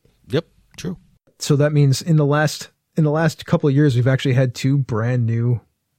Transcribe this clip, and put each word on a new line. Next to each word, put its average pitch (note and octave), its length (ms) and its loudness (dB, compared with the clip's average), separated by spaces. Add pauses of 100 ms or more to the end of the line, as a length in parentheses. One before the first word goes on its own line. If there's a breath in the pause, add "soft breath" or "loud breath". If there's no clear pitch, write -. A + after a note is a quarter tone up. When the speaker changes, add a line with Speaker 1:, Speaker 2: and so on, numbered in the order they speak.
(300)
Speaker 1:
Yep, D3+ 180 -4 (280)
true. F3+ 220 -10 (400)
Speaker 2:
So - 200 0
that D3 140 2
means C#3+ 300 2
in E3 140 0
the D3+ 100 4
last, D3 440 -2 (280)
in E3 60 2
the D3+ 80 2
last D#3 340 -2
couple D#3+ 240 0
of C3+ 60 0
years, C#3+ 200 2
we've B2 120 0
actually C3 260 0
had C3 220 0
two C#3 240 0
brand A#2+ 480 -2
new A#2 340 -2 (380)